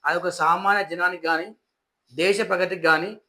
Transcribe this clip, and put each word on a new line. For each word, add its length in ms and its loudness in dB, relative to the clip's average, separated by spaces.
అది 160 0
ఒక 140 -4
సామాన్య 560 2
జనానికి 380 -4
కానీ 200 -2
దేశ 280 2
ప్రగతికి 420 -2
కానీ 260 2